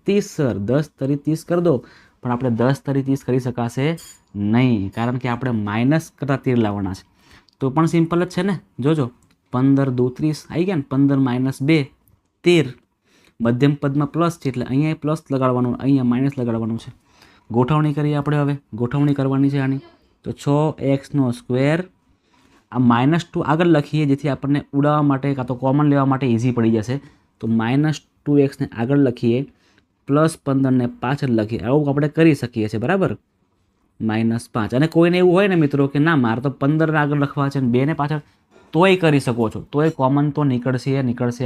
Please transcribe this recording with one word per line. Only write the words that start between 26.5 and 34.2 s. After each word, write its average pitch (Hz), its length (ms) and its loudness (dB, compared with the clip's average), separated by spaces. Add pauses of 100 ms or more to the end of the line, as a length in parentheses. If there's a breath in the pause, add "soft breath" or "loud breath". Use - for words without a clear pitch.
પડી 113 200 4
જશે. 117 180 -2 (440 loud breath)
તો 107 60 -10 (140)
માઇનસ 139 420 0
ટુ - 300 -8 (140)
એક્સને 135 200 -4 (160)
આગળ 139 260 2
લખીએ, 120 320 0 (680 soft breath)
પ્લસ 156 260 2 (120)
પંદરને 131 420 2 (140)
પાછળ 123 380 -2
લખીએ, 107 280 -4
આવું 143 240 2
આપણે 147 260 0
કરી 160 240 6
શકીએ 110 300 -4
છીએ, 110 140 -4
બરાબર? 185 260 -2 (880)
માઇનસ 113 440 0 (120)